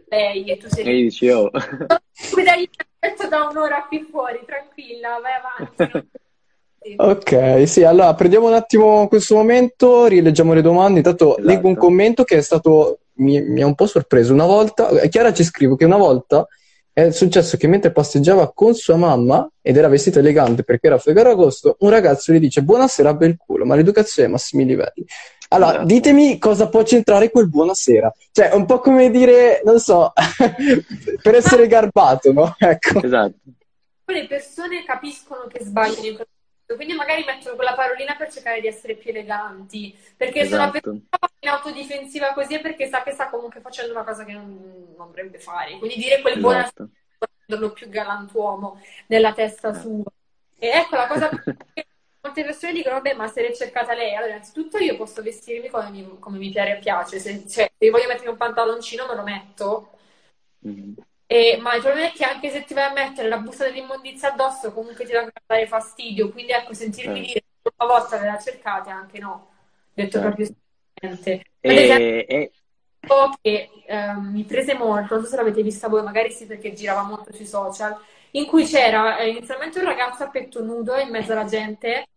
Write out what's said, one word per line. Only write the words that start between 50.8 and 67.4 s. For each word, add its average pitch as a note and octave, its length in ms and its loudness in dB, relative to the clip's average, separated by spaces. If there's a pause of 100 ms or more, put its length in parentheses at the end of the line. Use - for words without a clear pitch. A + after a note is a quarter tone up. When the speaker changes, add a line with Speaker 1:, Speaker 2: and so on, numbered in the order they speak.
Speaker 1:
la B3 120 -2
cosa D4+ 220 -4
Speaker 2:
<laughs> - 440 -12
Speaker 1:
che D#4 120 -16 (360)
molte C#4+ 240 -10
persone D4+ 280 -12
dicono: C4 220 -8
"Vabbè, C4+ 180 -6
ma A3 140 -12
se A3+ 140 -10
l'è A#3+ 120 -6
cercata A#3+ 400 -10
lei". A3 220 -8
Allora, G#3+ 160 -10
innanzitutto D#4 460 -14
io E4 180 -4
posso G#3+ 260 -16
vestirmi A#3 480 -16
come G#3+ 200 -10
mi, F#3+ 300 -20
come G3+ 180 -18
mi G3 140 -14
pare G3+ 260 -6
e - 20 -20
piace, F#3+ 400 -10
se, G3+ 280 -16
cioè, - 300 -6
se A3 120 0
voglio A#3+ 180 -2
mettermi B3 240 -10
un A3 60 -16
pantaloncino A#3 680 -8
me B3 100 -12
lo G3+ 80 -12
metto. G3+ 680 -12 (680)
Speaker 2:
Mhm. G2+ 360 -18 (340)
Speaker 1:
E, A#3 300 0
ma A#3+ 160 -8
il A#3 60 -8
problema D4 260 -4
è E4 60 -12
che D4+ 100 -10
anche C4+ 260 -8
se C#4 140 -12
ti - 100 -20
vai C#4 120 -4
a C#4 80 -8
mettere C4+ 340 -8
la A3+ 120 -6
busta B3 260 -12
dell'immondizia C4 640 -12
addosso, C4 400 -8
comunque A3+ 340 -16
ti A#3 60 -18
dà A#3 180 -6 (160)
dare A3+ 220 -4
fastidio. A3 640 -10
Quindi A#3+ 220 -10
ecco, A#3+ 200 -8
sentirmi G#3+ 400 -14
Speaker 2:
Certo. F#3+ 140 -14
Speaker 1:
dire A3+ 160 -10 (340)